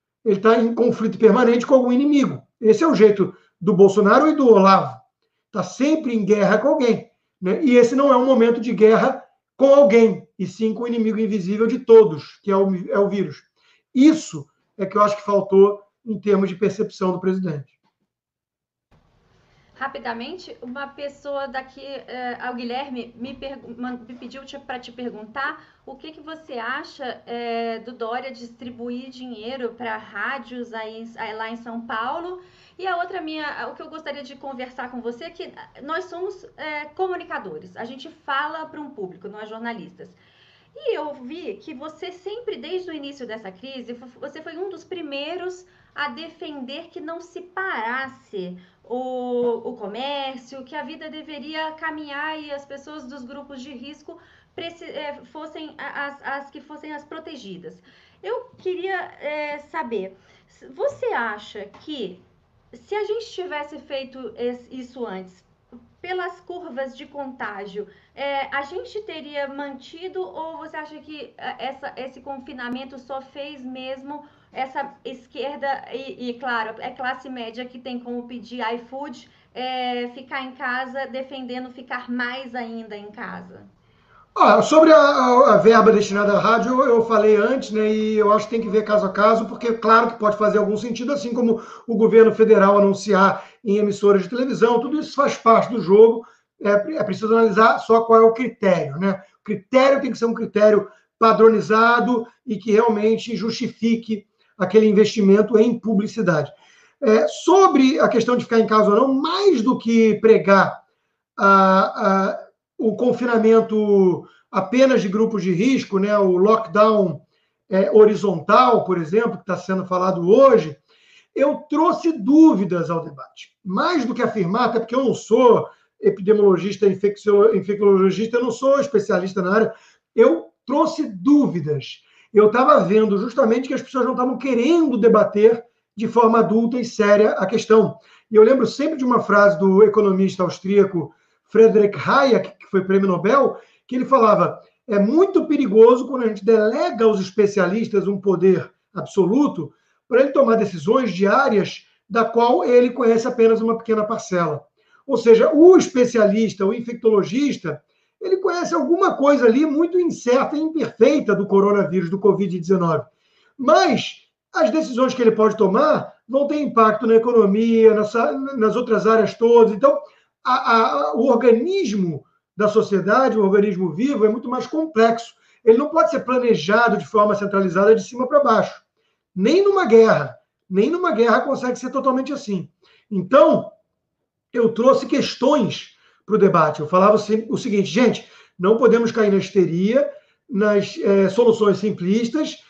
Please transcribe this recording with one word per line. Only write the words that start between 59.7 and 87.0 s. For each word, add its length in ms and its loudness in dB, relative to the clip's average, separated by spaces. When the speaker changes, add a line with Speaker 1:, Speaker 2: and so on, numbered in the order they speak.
Speaker 2:
saber, 460 -10
s-, 220 -20
você 380 -8
acha 580 -8
que 420 -14
se 220 -14
a 100 -6
gente 280 -8
tivesse 460 -12
feito 580 -14
es-, 340 -10
isso 340 -16
antes, 400 -14
pelas 400 -10
curvas 560 -14
de 100 -20
contágio, 840 -14
eh, 380 -8
a 100 -6
gente 380 -14
teria 480 -12
mantido, 720 -14
ou 380 -14
você 180 -18
acha 220 -16
que, 380 -20
eh, 220 -14
essa, 380 -12
esse 240 -16
confinamento 800 -14
só 200 -12
fez 440 -16
mesmo 600 -14
essa 420 -10
esquerda, 640 -12
e, 380 -12
e, 40 -10
claro, 440 -8
é 120 -12
classe 380 -10
média 380 -14
que 120 -20
tem 200 -12
como 280 -12
pedir 380 -14
iFood, 540 -16
eh, 600 -8
ficar 300 -14
em 80 -16
casa, 540 -8
defendendo 640 -12
ficar 400 -14
mais 440 -10
ainda 420 -14
em 140 -18
casa? 560 -18
Speaker 1:
Ah, 280 4
sobre 300 6
a, 40 10
a, 580 4
a 40 6
verba 340 6
destinada 420 0
à 40 2
rádio, 340 0
eu, 40 0
eu 200 2